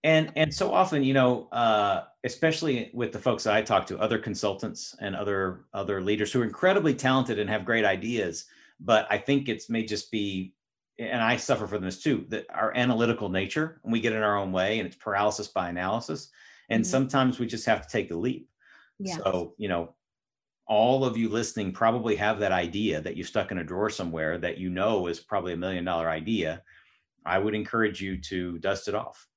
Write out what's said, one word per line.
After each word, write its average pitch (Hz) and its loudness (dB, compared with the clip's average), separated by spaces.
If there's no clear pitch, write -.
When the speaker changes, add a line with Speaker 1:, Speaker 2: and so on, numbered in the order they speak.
Speaker 1:
And, 156 4
and 156 2
so - 0
often, 160 4
you 135 4
know, 127 4
uh, 104 4
especially 156 0
with 117 -2
the 110 -8
folks 117 0
that 107 4
I 110 4
talk 107 2
to, 95 -8
other 110 0
consultants 104 -6
and 98 -6
other, 98 -2
other 98 -4
leaders 104 0
who 123 2
are - 2
incredibly 175 2
talented 123 2
and 104 -2
have 107 -2
great 113 2
ideas, 95 0
but 107 4
I 104 2
think 139 0
it's 110 -6
may 113 0
just 107 -6
be, 98 -4
and 117 -2
I 117 2
suffer 113 0
from 98 -4
this 92 -6
too, 135 0
that - -6
our 104 -2
analytical 117 2
nature, 98 -2
and 110 -8
we 113 2
get 113 0
in 110 -2
our 104 2
own 95 -2
way, 98 0
and 101 -4
it's 87 -14
paralysis 104 -2
by 90 -4
analysis. 104 -4
And 113 2
Speaker 2:
Mm-hmm. - -2
Speaker 1:
sometimes 131 2
we 123 -2
just 117 -8
have 110 2
to - -18
take 104 -2
the 85 -4
leap. - -4
Speaker 2:
Yeah. 180 -6
Speaker 1:
So, 92 -2
you 104 -4
know, 85 -2
all 123 4
of 113 -2
you 113 0
listening 107 -2
probably 113 2
have 104 0
that 95 2
idea 90 0
that 80 -8
you 90 -8
stuck 101 -2
in 92 -4
a 85 -4
drawer 90 -2
somewhere 80 -4
that 85 -4
you 92 -4
know 92 0
is 85 -4
probably 90 -4
a - -4
million 90 -4
dollar 82 0
idea. 80 -2
I 90 2
would 104 0
encourage 107 0
you 95 -6
to 90 -6
dust 95 -2
it 101 -4
off - -8